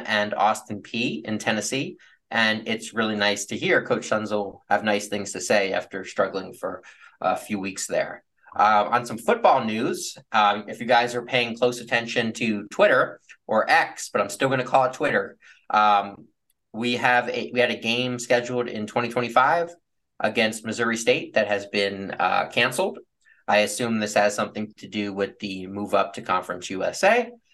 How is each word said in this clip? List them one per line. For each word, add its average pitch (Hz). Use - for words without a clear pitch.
and 104
Austin 107
Peay 123
in 107
Tennessee. 127
And 110
it's 113
really 107
nice 104
to 113
hear 120
Coach 107
Tunzel 104
have 104
nice 104
things 101
to -
say 98
after 92
struggling 95
for 92
a 92
few 104
weeks 95
there. -
Uh, 104
on 120
some 117
football 143
news, 117
um, 104
if 113
you 117
guys 120
are 120
paying 117
close 123
attention 113
to 107
Twitter -
or 110
X, -
but 113
I'm 101
still 135
gonna 131
call 131
it 127
Twitter, 110
um, 101
we 120
have 123
a, 117
we 123
had 117
a 107
game 123
scheduled 120
in 107
twenty 120
twenty-five 127
against -
Missouri 113
State -
that 104
has 101
been, 98
uh, 92
canceled. 131
I 104
assume 113
this 107
has 104
something 104
to 98
do 104
with 98
the 95
move 101
up 98
to 110
Conference 90
U 95
S -
A. 240